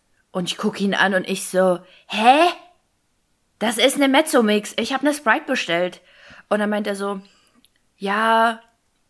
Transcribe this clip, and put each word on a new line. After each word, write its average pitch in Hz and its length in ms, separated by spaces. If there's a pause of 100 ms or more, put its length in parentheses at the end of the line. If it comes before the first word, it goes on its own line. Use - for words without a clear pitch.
(320)
Und 180 180
ich - 60
guck 202 240
ihn 196 140
an 196 200
und 185 140
ich 190 180
so, 185 320 (280)
„Hä? 233 320 (1200)
Das 220 180
ist 262 200
eine 277 120
Mezzo-Mix, 214 680
ich 233 160
hab 262 80
eine 294 120
Sprite 294 320
bestellt.“ 180 540 (480)
Und 208 120
dann 208 100
meint 208 160
er 202 100
so, 202 240 (800)
„Ja, 226 600 (500)